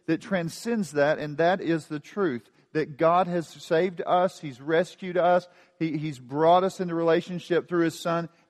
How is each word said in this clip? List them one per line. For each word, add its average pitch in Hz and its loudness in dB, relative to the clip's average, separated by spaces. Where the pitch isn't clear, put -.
that 160 0
transcends 190 -4
that, 147 2
and 147 -6
that 175 2
is 160 -2
the 151 -8
truth, 151 -4
that 151 -4
God 175 4
has 175 -4
saved 170 -2
us, 180 0
He's 131 -12
rescued 170 -2
us, 175 4
He, 160 -2
He's 151 -6
brought 160 4
us 190 -4
into 175 -4
relationship 165 0
through 170 0
His 160 -2
Son, 170 -4